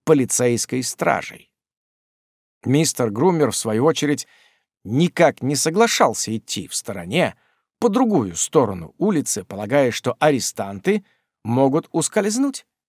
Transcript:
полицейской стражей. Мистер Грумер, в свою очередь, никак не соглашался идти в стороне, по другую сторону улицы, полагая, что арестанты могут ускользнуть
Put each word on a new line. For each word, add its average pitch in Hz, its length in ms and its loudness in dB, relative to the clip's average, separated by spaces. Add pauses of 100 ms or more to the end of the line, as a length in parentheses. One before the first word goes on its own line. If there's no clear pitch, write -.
полицейской 123 800 2
стражей. - 680 -4 (1120)
Мистер 131 460 2
Грумер, 143 420 2
в - 60 -4
свою 113 280 0
очередь, 147 420 0 (560)
никак 147 580 2
не 139 140 -2
соглашался 165 800 0
идти - 320 -8
в - 80 -10
стороне, 104 600 -4 (440)
по 233 100 2
другую 196 460 0
сторону 98 640 -2
улицы, 156 440 -2
полагая, 117 460 0
что - 300 -4
арестанты 131 840 -2 (400)
могут 131 480 0
ускользнуть 214 760 -2 (220)